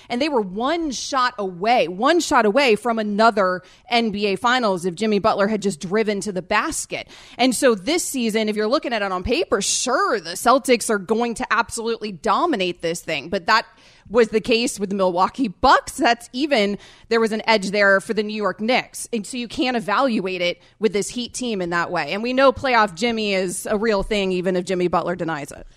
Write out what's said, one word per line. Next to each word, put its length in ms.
and 120
they 80
were 120
one 500
shot 480
away, 480
one 320
shot 280
away 280
from 240
another 640
N 220
B 160
A 80
Finals 500
if 120
Jimmy 240
Butler 260
had 160
just 160
driven 440
to 100
the 100
basket. 640
And 180
so 200
this 320
season, 420
if 80
you're 100
looking 280
at 80
it 100
on 100
paper, 380
sure, 580
the 120
Celtics 580
are 80
going 380
to 160
absolutely 600
dominate 720
this 220
thing, 260
but 160
that 220
was 200
the 120
case 400
with 80
the 80
Milwaukee 520
Bucks. 500
That's 340
even, 460
there 100
was 120
an 140
edge 240
there 300
for 140
the 80
New 120
York 280
Knicks. 500
And 140
so 100
you 100
can't 300
evaluate 640
it 220
with 160
this 160
Heat 240
team 260
in 80
that 220
way. 240
And 80
we 100
know 180
playoff 440
Jimmy 400
is 320
a 100
real 260
thing, 300
even 240
if 80
Jimmy 240
Butler 260
denies 380
it. 140